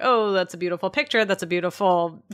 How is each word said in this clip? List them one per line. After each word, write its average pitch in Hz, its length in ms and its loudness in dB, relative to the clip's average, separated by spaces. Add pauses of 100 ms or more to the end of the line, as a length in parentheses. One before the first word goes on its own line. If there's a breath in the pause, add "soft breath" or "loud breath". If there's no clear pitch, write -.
"Oh, 220 300 2
that's 185 200 0
a 175 60 -12
beautiful 180 320 -2
picture. 233 340 0
That's 196 180 -2
a 175 40 -6
beautiful, 175 760 0 (120)